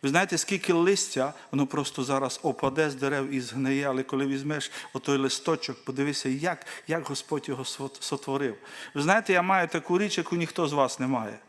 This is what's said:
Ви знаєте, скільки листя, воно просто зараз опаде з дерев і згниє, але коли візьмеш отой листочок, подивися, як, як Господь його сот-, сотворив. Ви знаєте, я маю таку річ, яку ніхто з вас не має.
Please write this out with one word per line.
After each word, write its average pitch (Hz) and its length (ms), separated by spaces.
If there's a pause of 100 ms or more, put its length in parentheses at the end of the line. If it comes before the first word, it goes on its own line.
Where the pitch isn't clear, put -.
Ви 139 60
знаєте, 175 300
скільки - 340
листя, 170 600 (180)
воно 139 160
просто 139 380
зараз 135 380
опаде 143 480
з 135 40
дерев 139 360
і 135 100
згниє, 135 480
але 131 140
коли 135 240
візьмеш 143 440 (220)
отой 139 260
листочок, 135 680
подивися, 139 440
як, 156 380 (220)
як 160 200
Господь 143 400
його 135 140
сот-, - 400
сотворив. 135 540 (380)
Ви 143 80
знаєте, 196 300
я 180 100
маю 180 260
таку 175 300
річ, 208 200
яку 175 180
ніхто 170 300
з 143 60
вас 139 280
не 127 60
має. 110 320 (100)